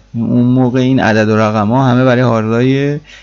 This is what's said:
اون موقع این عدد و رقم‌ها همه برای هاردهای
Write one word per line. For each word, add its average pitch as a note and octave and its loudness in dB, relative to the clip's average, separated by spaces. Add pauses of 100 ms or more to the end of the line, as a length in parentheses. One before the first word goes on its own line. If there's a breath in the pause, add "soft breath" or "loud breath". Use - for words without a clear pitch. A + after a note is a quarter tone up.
(140)
اون A#2+ 0
موقع B2+ 0
این B2+ 0
عدد G#2+ 0
و G#2+ 0
رقم‌ها A2 0
همه B2+ 2
برای B2+ 2
هاردهای B2+ -2 (240 loud breath)